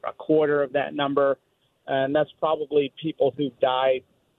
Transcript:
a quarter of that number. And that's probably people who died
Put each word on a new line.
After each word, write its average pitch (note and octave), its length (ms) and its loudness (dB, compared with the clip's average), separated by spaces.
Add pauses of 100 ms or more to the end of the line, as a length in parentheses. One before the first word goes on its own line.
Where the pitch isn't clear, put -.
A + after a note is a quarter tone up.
a - 60 -6
quarter D3+ 480 2
of C3 100 -4
that C#3+ 220 -4
number. C#3 440 0 (480)
And C3+ 280 -2
that's D3+ 240 0
probably D3 540 0 (100)
people D3 340 -2
who C#3+ 140 -4 (100)
died C3 420 2 (360)